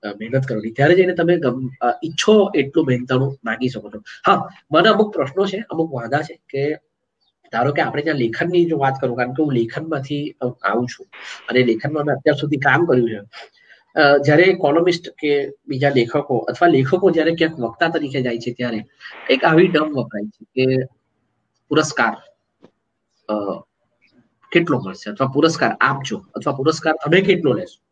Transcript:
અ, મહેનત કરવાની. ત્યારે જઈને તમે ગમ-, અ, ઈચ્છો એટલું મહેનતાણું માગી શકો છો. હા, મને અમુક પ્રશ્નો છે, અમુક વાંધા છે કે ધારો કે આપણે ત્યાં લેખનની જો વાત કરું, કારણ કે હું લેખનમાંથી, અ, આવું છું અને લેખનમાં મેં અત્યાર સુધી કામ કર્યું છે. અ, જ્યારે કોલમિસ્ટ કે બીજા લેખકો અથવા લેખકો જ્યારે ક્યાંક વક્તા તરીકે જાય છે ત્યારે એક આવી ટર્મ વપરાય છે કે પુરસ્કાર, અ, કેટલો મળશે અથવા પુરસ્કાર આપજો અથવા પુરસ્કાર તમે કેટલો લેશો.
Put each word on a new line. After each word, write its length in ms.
અ, 60
મહેનત 320
કરવાની. 260
ત્યારે 240
જઈને 180
તમે 240
ગમ-, 320
અ, 220
ઈચ્છો 520
એટલું 300
મહેનતાણું 580
માગી 260
શકો 200
છો. 140
હા, 200
મને 180
અમુક 240
પ્રશ્નો 320
છે, 120
અમુક 240
વાંધા 280
છે 180
કે 280
ધારો 200
કે 100
આપણે 200
ત્યાં 160
લેખનની 480
જો 120
વાત 240
કરું, 160
કારણ 160
કે 100
હું 100
લેખનમાંથી, 880
અ, 40
આવું 420
છું 180
અને 140
લેખનમાં 400
મેં 120
અત્યાર 200
સુધી 220
કામ 280
કર્યું 240
છે. 60
અ, 220
જ્યારે 360
કોલમિસ્ટ 560
કે 400
બીજા 220
લેખકો 480
અથવા 300
લેખકો 440
જ્યારે 240
ક્યાંક 240
વક્તા 280
તરીકે 340
જાય 160
છે 140
ત્યારે 340
એક 140
આવી 240
ટર્મ 240
વપરાય 360
છે 180
કે 380
પુરસ્કાર, 640
અ, 300
કેટલો 280
મળશે 320
અથવા 160
પુરસ્કાર 540
આપજો 440
અથવા 180
પુરસ્કાર 400
તમે 280
કેટલો 320
લેશો. 380